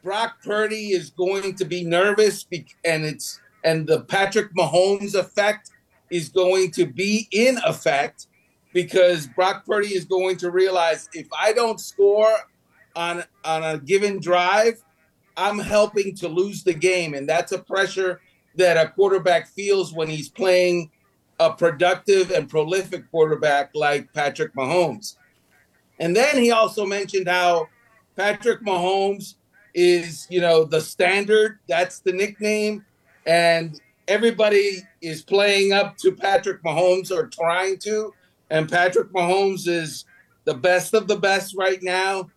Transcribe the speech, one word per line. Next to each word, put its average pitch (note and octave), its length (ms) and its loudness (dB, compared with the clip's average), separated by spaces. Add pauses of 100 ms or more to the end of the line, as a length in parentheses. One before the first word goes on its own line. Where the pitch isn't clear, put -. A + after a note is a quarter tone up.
Brock G#3 400 -4
Purdy G#3+ 480 -4
is E3+ 200 -2
going F#3+ 440 -4
to F#3+ 100 -4
be F3 200 -6
nervous G3 580 2
be-, E3 240 -12 (180)
and D#3+ 200 0
it's, - 360 -10 (220)
and D#3+ 240 0
the D#3 140 2
Patrick G3 520 -2
Mahomes F#3 640 2
effect G3+ 560 -2 (400)
is E3 180 -4
going F#3 440 2
to F3 140 0
be G3+ 440 -4
in A#3+ 340 2
effect - 640 -2 (460)
because F3 560 2
Brock F#3 360 -2
Purdy G#3 300 -2
is F3+ 100 -4
going F#3 340 -2
to F3 120 -6
realize, F3 600 0
"If D#3 200 -16
I F#3 200 0
don't A3+ 260 0
score G#3 560 2 (600)
on, E3+ 260 -6 (220)
on D#3+ 180 -2
a D#3 160 -4
given G3 400 0
drive, F3+ 640 0 (540)
I'm G#3 240 -2
helping G#3 560 0
to F3 100 -10
lose F3+ 380 -4
the F3 100 0
game." E3+ 400 0
And C#3 140 -8
that's E3+ 240 -2
a F3+ 80 -6
pressure F#3+ 600 -4 (360)
that E3+ 200 4
a D#3+ 140 2
quarterback F#3 560 2
feels F#3+ 480 -2
when D#3+ 140 -4
he's D#3 200 -8
playing F3+ 600 2 (480)
a D#3+ 140 2
productive F3+ 800 0
and D#3 180 -2
prolific E3+ 640 -4
quarterback D3+ 600 2
like D3 400 -2
Patrick D3 420 -4
Mahomes. C#3 600 0 (840)
And E3+ 160 0
then C#4 220 4
he A#3 120 4
also A3 340 2
mentioned G3 440 -4
how F3 400 2 (480)
Patrick G#3 460 -2
Mahomes G3 720 -2 (380)
is, E3+ 540 0
you F3 100 -2
know, E3 260 4
the D#3 180 -2
standard, G#3 840 0
that's - 340 -2
the F#3 120 -2
nickname, G#3 720 -4 (400)
and E3 560 0 (260)
everybody G3+ 760 2 (180)
is D#3+ 220 -10
playing G3 500 2
up G3 240 0
to F#4+ 160 2
Patrick D4 500 -2
Mahomes F3 480 0
or E3 180 -2
trying F#3 500 -2
to, G#3+ 340 -6 (380)
and D#3 200 -2
Patrick F3+ 420 2
Mahomes F#3 540 0
is E3 380 -4 (400)
the D#3 80 -2
best F3 400 0
of G3+ 160 2
the G3+ 80 2
best F#3+ 400 0
right F#3 260 -2
now F#3 540 -2